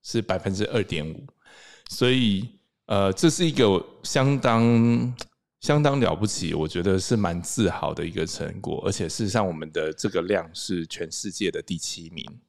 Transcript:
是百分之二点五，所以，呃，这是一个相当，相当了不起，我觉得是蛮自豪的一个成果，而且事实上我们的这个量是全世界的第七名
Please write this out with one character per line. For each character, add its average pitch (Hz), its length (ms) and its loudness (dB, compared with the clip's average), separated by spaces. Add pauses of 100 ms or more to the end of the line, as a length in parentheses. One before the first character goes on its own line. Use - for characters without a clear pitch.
是 113 180 -2
百 92 160 0
分 95 160 -2
之 104 120 0
二 113 180 0
点 76 200 -4
五， 135 220 -10 (640)
所 123 220 2
以， 117 360 2 (380)
呃， 98 260 2
这 165 160 4
是 170 160 2
一 160 60 4
个 107 340 4 (200)
相 139 340 2
当， 117 760 4 (480)
相 147 220 2
当 139 160 2
了 110 160 2
不 98 100 -2
起， 82 300 -4
我 78 140 -2
觉 90 120 -4
得 95 160 2
是 104 200 0
蛮 87 260 0
自 101 260 0
豪 - 240 -2
的 80 140 -6
一 85 60 -8
个 82 120 -4
成 82 360 -8
果， 82 260 -6
而 98 60 0
且 87 160 -4
事 110 160 -4
实 101 40 -2
上 104 160 2
我 90 80 -2
们 78 200 -10
的 78 200 -4
这 - 160 -4
个 87 140 0
量 90 320 -2
是 85 320 -6
全 82 240 -10
世 95 220 -10
界 92 180 -2
的 82 100 -8
第 85 160 -8
七 82 340 -10
名 80 140 -12 (240)